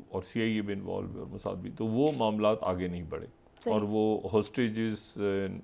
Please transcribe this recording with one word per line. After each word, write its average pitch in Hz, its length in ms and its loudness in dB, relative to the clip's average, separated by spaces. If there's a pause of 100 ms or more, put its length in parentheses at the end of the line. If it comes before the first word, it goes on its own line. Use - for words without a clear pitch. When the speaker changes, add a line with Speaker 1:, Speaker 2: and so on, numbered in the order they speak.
(120)
Speaker 1:
और 95 100 -4
सीआईए 110 380 0
भी 101 120 -2
इन्वॉल्व 95 380 -4
है 98 80 -10
और - 80 -8
मोसाद 95 320 -6
भी, 92 120 -8
तो 110 160 -4
वो 131 260 4
मामलात 107 520 4
आगे 92 240 0
नहीं 87 200 -6
बढ़े 78 200 -8 (320)
Speaker 2:
सही। 110 140 0
Speaker 1:
और 107 60 4
वो 107 520 2
होस्टेजेस, 110 880 0
अ, - 20 -4 (440)